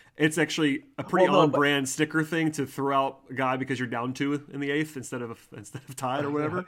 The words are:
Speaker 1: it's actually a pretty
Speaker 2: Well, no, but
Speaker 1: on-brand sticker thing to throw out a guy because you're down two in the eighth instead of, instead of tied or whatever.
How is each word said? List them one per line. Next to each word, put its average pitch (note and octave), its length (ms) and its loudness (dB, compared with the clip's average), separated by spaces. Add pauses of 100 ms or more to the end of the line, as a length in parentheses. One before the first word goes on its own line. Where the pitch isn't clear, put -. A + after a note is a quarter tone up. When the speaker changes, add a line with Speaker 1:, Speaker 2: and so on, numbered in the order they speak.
(180)
Speaker 1:
it's D#3 220 2
actually D3 460 0 (120)
a C3 60 -6
pretty F#3 260 4
Speaker 2:
Well, G3 40 4
no, E3+ 140 8
but C3 100 2
Speaker 1:
on-brand C#3+ 300 4
sticker D#3 360 0
thing D#3+ 300 0
to C#3 120 -2
throw C#3 320 -2
out C3+ 220 0 (100)
a C3 60 -12
guy C3 220 0
because C3 200 -4
you're B2 100 -4
down A#2+ 260 -4
two C#3+ 380 -2
in C#3 80 -8
the C#3+ 120 -2
eighth D3+ 260 -2
instead B2+ 240 -8
of, A#2 180 -10 (160)
instead A#2 320 -14
of C3 80 -16
tied C3+ 300 -4
or C#3+ 60 -4
whatever. D#3 360 -2